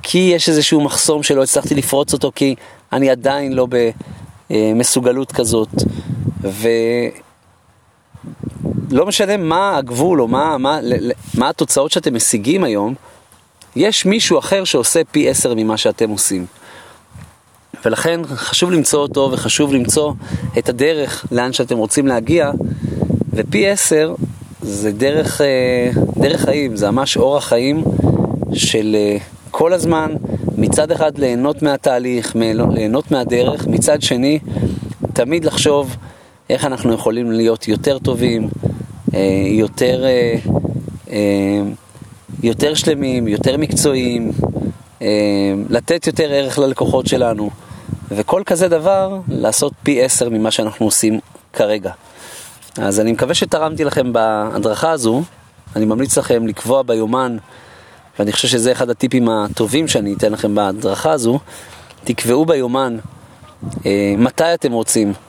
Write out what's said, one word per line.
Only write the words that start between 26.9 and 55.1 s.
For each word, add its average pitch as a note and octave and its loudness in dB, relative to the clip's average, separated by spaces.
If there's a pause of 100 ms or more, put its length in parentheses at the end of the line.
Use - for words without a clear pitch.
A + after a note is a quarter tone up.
ממש C3+ 0
אורח C3 2
חיים C3+ 2 (680)
של, G#2+ 0
אה, G#2 2 (340)
כל E3+ 2
הזמן, D#3+ 0 (460)
מצד D#3 2
אחד D3+ 0
ליהנות C3+ 0
מהתהליך, B2+ 0
מ-, A2+ 2
ליהנות A2+ 0
מהדרך, B2+ 0
מצד - 2
שני, C#3 2 (760)
תמיד D#3 0
לחשוב C#3+ 0 (540)
איך B2+ 2
אנחנו B2 0
יכולים A#2 0
להיות A2+ 2
יותר C3 0
טובים, A#2 0 (640)
אה, F#2+ 0 (280)
יותר, B2 2
אה, A#2+ 2 (760)
אה, G2+ 2 (840)
יותר C#3+ 2
שלמים, C3+ 0
יותר B2+ 0
מקצועיים, B2+ 0 (720)
אה, A2 -2 (640)
לתת D#3 0
יותר D3 0
ערך C#3 0
ללקוחות C3 0
שלנו, A2+ 0 (600)
וכל G#2+ 0
כזה F3+ 2
דבר, F#3+ 2
לעשות B2 0 (100)
פי C3+ 2
עשר B2+ 0
ממה A2 0
שאנחנו A2 -2
עושים G#2+ 2 (340)
כרגע. G#2 0 (840)
אז G2+ 0
אני A2 2
מקווה C3 0
שתרמתי D#3+ 0
לכם C3 0
בהדרכה A2 0
הזו. C3 0 (520)